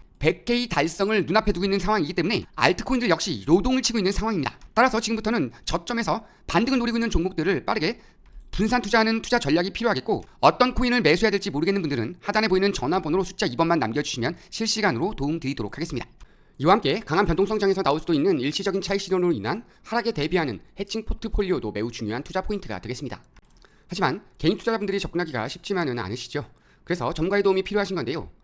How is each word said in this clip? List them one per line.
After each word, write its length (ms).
백 220
케이 240
달성을 560
눈앞에 260
두고 140
있는 140
상황이기 340
때문에 320
알트코인들 540
역시 360
요동을 360
치고 160
있는 160
상황입니다. 440
따라서 280
지금부터는 500
저점에서 600
반등을 320
노리고 180
있는 120
종목들을 560
빠르게 340
분산 320
투자하는 400
투자 160
전략이 340
필요하겠고 520
어떤 360
코인을 260
매수해야 280
될지 200
모르겠는 320
분들은 400
하단에 260
보이는 240
전화번호로 540
숫자 200
이 120
번만 220
남겨주시면 580
실시간으로 680
도움 240
드리도록 340
하겠습니다. 320
이와 120
함께 300
강한 240
변동성 340
장에서 240
나올 160
수도 140
있는 260
일시적인 400
차익 220
실현으로 320
인한 320
하락에 300
대비하는 480
해칭 240
포트폴리오도 720
매우 180
중요한 320
투자 160
포인트가 400
되겠습니다. 420
하지만 340
개인 200
투자자분들이 440
접근하기가 480
쉽지만은 500
않으시죠. 460
그래서 260
전문가의 320
도움이 200
필요하신 340
건데요. 320